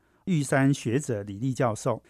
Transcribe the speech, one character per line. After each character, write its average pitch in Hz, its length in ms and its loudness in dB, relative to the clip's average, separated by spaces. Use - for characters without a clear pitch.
玉 165 180 0
山 135 320 4
学 120 240 -2
者 117 260 -4
李 101 140 -10
立 127 160 -2
教 117 220 0
授。 113 340 -2